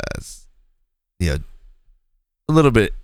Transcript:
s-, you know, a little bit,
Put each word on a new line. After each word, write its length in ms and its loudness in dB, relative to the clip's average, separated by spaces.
s-, 300 -16
you 100 0
know, 80 -2
a 40 0
little 180 6
bit, 340 2